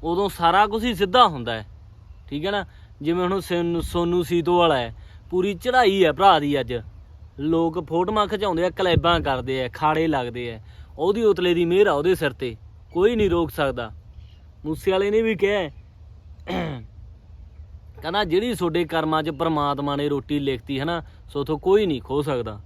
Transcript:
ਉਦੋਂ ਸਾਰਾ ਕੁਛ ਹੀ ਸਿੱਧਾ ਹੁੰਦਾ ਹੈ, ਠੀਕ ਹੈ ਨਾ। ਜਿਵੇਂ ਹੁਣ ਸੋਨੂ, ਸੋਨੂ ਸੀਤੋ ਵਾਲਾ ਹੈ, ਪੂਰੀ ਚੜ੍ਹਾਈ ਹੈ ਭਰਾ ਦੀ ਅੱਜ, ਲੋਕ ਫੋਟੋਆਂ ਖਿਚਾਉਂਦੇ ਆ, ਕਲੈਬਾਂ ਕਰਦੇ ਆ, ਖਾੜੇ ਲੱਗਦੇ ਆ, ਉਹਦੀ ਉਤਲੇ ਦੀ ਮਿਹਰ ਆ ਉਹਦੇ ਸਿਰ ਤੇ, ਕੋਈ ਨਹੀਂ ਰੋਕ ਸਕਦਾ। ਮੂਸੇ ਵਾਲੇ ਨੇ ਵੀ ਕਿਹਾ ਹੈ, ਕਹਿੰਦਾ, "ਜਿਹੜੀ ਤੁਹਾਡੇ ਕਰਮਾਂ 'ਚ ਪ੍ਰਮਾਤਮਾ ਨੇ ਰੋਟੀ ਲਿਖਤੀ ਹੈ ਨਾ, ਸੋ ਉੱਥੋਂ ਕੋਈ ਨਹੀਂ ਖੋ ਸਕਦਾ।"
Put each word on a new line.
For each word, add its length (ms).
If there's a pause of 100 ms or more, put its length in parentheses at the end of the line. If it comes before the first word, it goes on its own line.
ਉਦੋਂ 240
ਸਾਰਾ 380
ਕੁਛ 180
ਹੀ 100
ਸਿੱਧਾ 320
ਹੁੰਦਾ 260
ਹੈ, 140 (640)
ਠੀਕ 180
ਹੈ 40
ਨਾ। 160 (360)
ਜਿਵੇਂ 260
ਹੁਣ 120
ਸੋਨੂ, 400
ਸੋਨੂ 420
ਸੀਤੋ 360
ਵਾਲਾ 180
ਹੈ, 180 (360)
ਪੂਰੀ 240
ਚੜ੍ਹਾਈ 500
ਹੈ 80
ਭਰਾ 260
ਦੀ 220
ਅੱਜ, 140 (640)
ਲੋਕ 500
ਫੋਟੋਆਂ 380
ਖਿਚਾਉਂਦੇ 380
ਆ, 60
ਕਲੈਬਾਂ 500
ਕਰਦੇ 440
ਆ, 40
ਖਾੜੇ 380
ਲੱਗਦੇ 480
ਆ, 60 (380)
ਉਹਦੀ 240
ਉਤਲੇ 320
ਦੀ 100
ਮਿਹਰ 220
ਆ 60
ਉਹਦੇ 220
ਸਿਰ 180
ਤੇ, 240 (360)
ਕੋਈ 240
ਨਹੀਂ 140
ਰੋਕ 200
ਸਕਦਾ। 400 (720)
ਮੂਸੇ 260
ਵਾਲੇ 200
ਨੇ 120
ਵੀ 120
ਕਿਹਾ 240
ਹੈ, 160 (2250)
ਕਹਿੰਦਾ, 220
"ਜਿਹੜੀ 300
ਤੁਹਾਡੇ 300
ਕਰਮਾਂ 380
'ਚ 80
ਪ੍ਰਮਾਤਮਾ 680
ਨੇ 120
ਰੋਟੀ 300
ਲਿਖਤੀ 420
ਹੈ 40
ਨਾ, 180 (260)
ਸੋ 120
ਉੱਥੋਂ 180
ਕੋਈ 280
ਨਹੀਂ 160
ਖੋ 200
ਸਕਦਾ।" 440